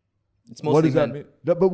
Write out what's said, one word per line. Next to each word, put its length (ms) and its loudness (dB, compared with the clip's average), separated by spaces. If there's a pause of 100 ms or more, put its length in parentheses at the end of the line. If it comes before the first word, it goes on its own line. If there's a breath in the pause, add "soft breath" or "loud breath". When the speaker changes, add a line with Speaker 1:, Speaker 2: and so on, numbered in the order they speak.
(500)
Speaker 1:
It's 140 -18
Speaker 2:
What 100 -4
Speaker 1:
mostly 160 2
Speaker 2:
does 60 -4
that 140 0
Speaker 1:
men. 80 -12
Speaker 2:
mean? 80 -16 (180)
That, 160 -2
but 140 2